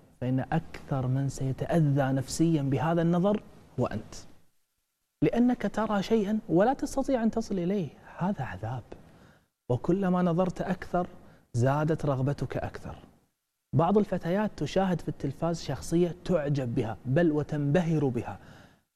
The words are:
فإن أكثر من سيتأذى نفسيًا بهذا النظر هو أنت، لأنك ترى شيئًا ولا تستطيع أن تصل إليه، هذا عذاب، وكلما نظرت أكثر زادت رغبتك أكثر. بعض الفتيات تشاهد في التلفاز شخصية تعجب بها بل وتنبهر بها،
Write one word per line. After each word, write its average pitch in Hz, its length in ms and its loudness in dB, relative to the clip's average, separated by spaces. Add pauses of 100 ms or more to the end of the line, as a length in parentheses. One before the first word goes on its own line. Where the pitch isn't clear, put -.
(220)
فإن 131 180 0
أكثر - 680 -4
من 135 220 0
سيتأذى 139 720 0
نفسيًا 139 580 2
بهذا 143 400 0
النظر 175 420 2 (360)
هو - 60 2
أنت، - 300 -8 (1040)
لأنك 233 540 2
ترى 208 280 0
شيئًا 214 360 2 (100)
ولا 196 240 6
تستطيع 269 500 0
أن 220 80 2
تصل 214 280 -2
إليه، 175 300 0 (280)
هذا 180 260 -2
عذاب، 110 400 -6 (880)
وكلما 180 520 2
نظرت 180 400 0
أكثر 180 460 -4 (460)
زادت 151 520 2
رغبتك 139 520 -2
أكثر. - 380 -8 (760)
بعض 170 240 4
الفتيات 196 600 0
تشاهد 185 440 0
في - 80 -6
التلفاز 165 520 -4
شخصية 165 540 0 (100)
تعجب 143 500 0
بها 110 300 -2
بل 156 260 4
وتنبهر 147 760 0
بها، 113 320 -4 (560)